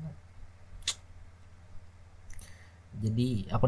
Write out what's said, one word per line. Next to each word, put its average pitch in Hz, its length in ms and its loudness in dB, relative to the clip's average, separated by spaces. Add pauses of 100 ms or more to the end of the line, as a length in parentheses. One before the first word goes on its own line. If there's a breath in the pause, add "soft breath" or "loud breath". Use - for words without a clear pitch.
kan. 147 120 -6 (2750 loud breath)
Jadi 110 480 4
aku 123 200 8